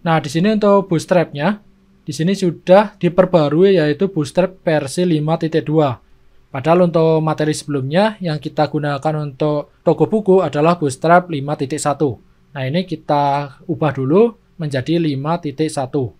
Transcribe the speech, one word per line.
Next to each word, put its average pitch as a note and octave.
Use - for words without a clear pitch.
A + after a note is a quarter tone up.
Nah, D#3+
di D3+
sini F#3+
untuk G3+
bootstrapnya, E3
di D#3
sini D#3+
sudah F#3+
diperbarui F3
yaitu D3
bootstrap F#3
versi D3+
lima D#3+
titik D#3+
dua. D3+
Padahal E3
untuk D#3+
materi D#3
sebelumnya D3+
yang D3+
kita D3+
gunakan D3
untuk D3
toko D#3
buku G3
adalah D#3+
bootstrap E3
lima D3+
titik C#3+
satu. C#3
Nah, C3+
ini E3+
kita C#3+
ubah D3+
dulu D3+
menjadi D3
lima D#3+
titik D3+
satu. C3+